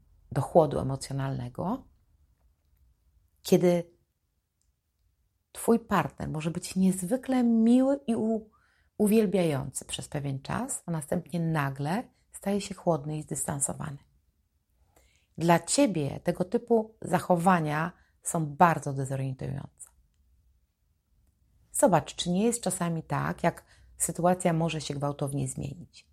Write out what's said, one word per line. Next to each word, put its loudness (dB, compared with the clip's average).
do 0
chłodu 6
emocjonalnego, -6
kiedy 2
Twój 2
partner -2
może -4
być -8
niezwykle 0
miły 4
i -2
u-, -4
uwielbiający 2
przez -12
pewien -6
czas, -6
a -6
następnie -4
nagle -2
staje -4
się -10
chłodny -2
i -8
zdystansowany. -6
Dla 4
Ciebie 0
tego -2
typu 0
zachowania 2
są -2
bardzo 2
dezorientujące. -8
Zobacz, 4
czy -4
nie 2
jest 0
czasami -4
tak, -4
jak 0
sytuacja 2
może 0
się -6
gwałtownie -4
zmienić. -12